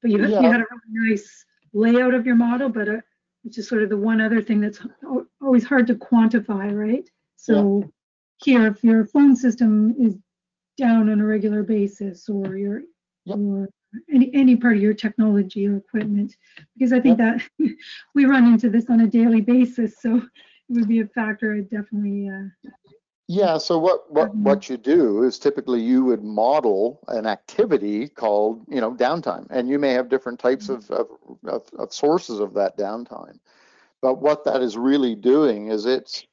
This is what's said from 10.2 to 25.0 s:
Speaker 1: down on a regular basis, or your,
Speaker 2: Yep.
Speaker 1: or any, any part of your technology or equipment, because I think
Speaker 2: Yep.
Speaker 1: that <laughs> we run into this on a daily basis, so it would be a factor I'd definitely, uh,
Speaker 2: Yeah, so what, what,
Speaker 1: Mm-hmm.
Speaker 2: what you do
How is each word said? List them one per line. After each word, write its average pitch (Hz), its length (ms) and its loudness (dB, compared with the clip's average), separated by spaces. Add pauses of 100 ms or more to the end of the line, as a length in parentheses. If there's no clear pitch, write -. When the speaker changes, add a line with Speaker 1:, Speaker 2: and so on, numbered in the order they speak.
Speaker 1:
down 226 320 2
on 208 100 2
a 214 60 0
regular 214 360 -2
basis, 202 680 -4
or 196 280 -6
your, 202 260 -6 (440)
Speaker 2:
Yep. 196 120 -8
Speaker 1:
or 196 300 -4 (420)
any, 262 240 4
any 254 220 6
part 233 200 2
of 196 60 2
your 214 120 2
technology 208 760 0
or 202 80 -2
equipment, 208 580 -4 (400)
because 240 180 0
I 254 80 4
think 240 180 4
Speaker 2:
Yep. 233 220 0 (180)
Speaker 1:
that 311 80 0 (260)
<laughs> - 220 -20
we 285 100 4
run 262 220 4
into 226 240 4
this 233 180 0
on 233 120 4
a 226 60 6
daily 226 360 4
basis, 240 580 0
so 233 160 -2
it 240 60 0 (480)
would 233 180 0
be 226 120 2
a 214 60 -2
factor 214 480 -6
I'd 202 140 -6
definitely, 202 600 -6
uh, 196 380 -16 (600)
Speaker 2:
Yeah, 175 300 0
so 165 200 -2
what, 175 320 0
what, 151 200 0
Speaker 1:
Mm-hmm. 208 140 -4
Speaker 2:
what - 260 0
you 127 60 -6
do 120 480 2